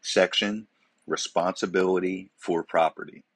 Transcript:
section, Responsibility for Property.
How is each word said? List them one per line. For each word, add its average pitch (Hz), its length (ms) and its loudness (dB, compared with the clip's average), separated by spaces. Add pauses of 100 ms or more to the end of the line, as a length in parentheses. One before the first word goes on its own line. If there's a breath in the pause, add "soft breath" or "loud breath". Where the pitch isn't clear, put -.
section, 104 640 0 (400)
Responsibility 92 1300 -2
for 85 240 -2
Property. 78 640 -2 (120)